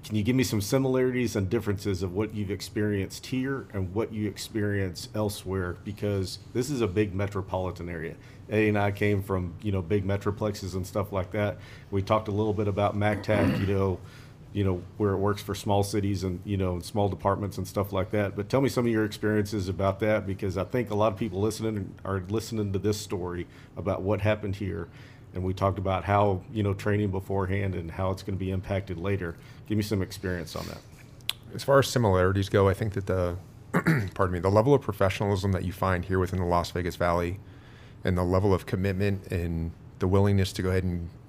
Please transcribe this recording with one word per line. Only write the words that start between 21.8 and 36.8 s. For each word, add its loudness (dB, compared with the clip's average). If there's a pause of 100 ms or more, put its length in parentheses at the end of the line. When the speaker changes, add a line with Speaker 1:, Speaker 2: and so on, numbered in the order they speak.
Speaker 1:
are -2
listening -2
to 0
this 0
story -4 (320)
about -2
what 0
happened 0
here. -6 (480)
And -4
we 0
talked 2
about 0
how, 4 (100)
you -2
know, 2
training 0
beforehand -2
and -6
how -2
it's -4
gonna -4
be -2
impacted -4
later. -2 (340)
Give 2
me 2
some 0
experience -4
on -6
that. -10 (720)
Speaker 2:
As -8
far 6
as 6
similarities 4
go, 6
I 6
think -2
that -4
the, 0 (340)
<clears throat> 2
pardon 2
me, 0
the 4
level 6
of 6
professionalism 2
that 0
you -2
find 0
here 0
within 2
the 0
Las 2
Vegas -2